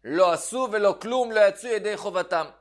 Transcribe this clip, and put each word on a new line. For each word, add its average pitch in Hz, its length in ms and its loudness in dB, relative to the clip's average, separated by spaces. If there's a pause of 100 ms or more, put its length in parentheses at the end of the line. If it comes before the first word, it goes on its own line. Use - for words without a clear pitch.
לא 170 280 2
עשו 240 400 -4
ולא 208 300 2
כלום, 233 300 -2
לא 214 80 2
יצאו 202 300 2
ידי 208 280 -2
חובתם. 180 480 -2 (160)